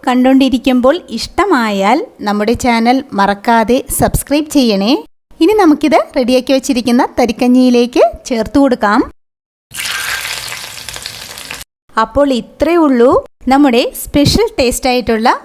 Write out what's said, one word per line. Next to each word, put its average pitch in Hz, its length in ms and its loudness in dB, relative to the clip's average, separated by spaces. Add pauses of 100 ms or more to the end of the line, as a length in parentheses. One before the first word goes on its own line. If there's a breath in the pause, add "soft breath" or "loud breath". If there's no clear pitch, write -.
കണ്ടുകൊണ്ടിരിക്കുമ്പോൾ 254 880 2 (220)
ഇഷ്ടമായാൽ 226 800 0 (280)
നമ്മുടെ 208 280 -2 (100)
ചാനൽ 240 340 2 (220)
മറക്കാതെ 220 580 0 (220)
സബ്സ്ക്രൈബ് 285 560 -2
ചെയ്യണേ. 220 360 2 (500)
ഇനി 403 200 4
നമുക്കിത് 311 360 2 (200)
റെഡിയാക്കി 254 380 0
വെച്ചിരിക്കുന്ന 247 460 0 (180)
തരിക്കഞ്ഞിയിലേക്ക് 247 840 2 (240)
ചേർത്ത് 226 360 -2
കൊടുക്കാം. 240 360 0 (3000)
അപ്പോൾ 277 240 0 (140)
ഇത്രയേ 320 440 0
ഉള്ളൂ, 254 260 4 (400)
നമ്മുടെ 269 320 4 (200)
സ്പെഷ്യൽ 302 440 2 (120)
ടേസ്റ്റ് 254 320 -2
ആയിട്ടുള്ള 233 360 0 (160)